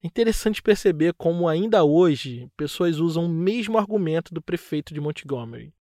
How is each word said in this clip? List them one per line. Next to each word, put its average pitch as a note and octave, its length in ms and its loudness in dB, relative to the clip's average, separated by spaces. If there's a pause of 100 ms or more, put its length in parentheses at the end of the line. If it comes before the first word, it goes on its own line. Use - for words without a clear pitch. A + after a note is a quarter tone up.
É E3+ 40 -10
interessante A3 560 0
perceber E3+ 500 2
como E3+ 340 0
ainda F#3 380 4
hoje C#3+ 720 2
pessoas D#3 440 -2
usam E3 260 0
o - 20 -2
mesmo G3+ 480 -2
argumento F#3+ 560 -2
do E3 80 -8
prefeito D#3 540 -6
de D3 60 -8
Montgomery. C#3 800 -8